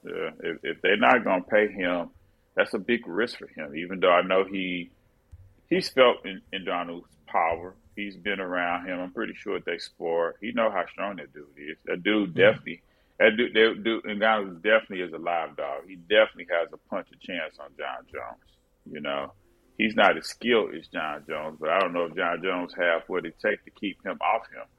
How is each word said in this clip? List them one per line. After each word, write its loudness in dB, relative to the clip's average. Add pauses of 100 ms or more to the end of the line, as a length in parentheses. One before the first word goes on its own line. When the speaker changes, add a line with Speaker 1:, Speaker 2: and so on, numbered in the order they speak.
Speaker 1:
Yeah, -8 (100)
if, -6
if -6
they're 4
not 6
gonna 2
pay 4
him, -2 (440)
that's 0
a 0
big -2
risk -4
for -14
him. -12
Even -6
though 6
I 6
know 2
he, -6 (800)
he's 0
felt 4
in, -10 (120)
Ngannou's -6 (180)
power, 0 (220)
he's -8
been -4
around -2
him. -4
I'm -8
pretty -6
sure -6
they -6
spar. -4
He -8
know 2
how -2
strong -8
that -16
dude -18 (100)
is. -12
That -4
dude 2
Speaker 2:
Yeah. 8
Speaker 1:
definitely, -6 (360)
that 6
dude, 0
that 4
dude, -2
Ngannou 0
definitely 2
is -6
a -10
live -4
dog. -6
He -16
definitely 2
has -2
a -18 (120)
punch -8
of -20
chance -8
on -16
John -10
Jones. -12 (480)
You -10
know, -6 (440)
he's 0
not 6
as -10
skilled 0
as -12
John -6
Jones, -6
but -2
I 4
don't 2
know 0
if -10
John -2
Jones -4
have 0
what -4
it -12
take -2
to -20
keep -8
him -6
off -2
him. -14 (140)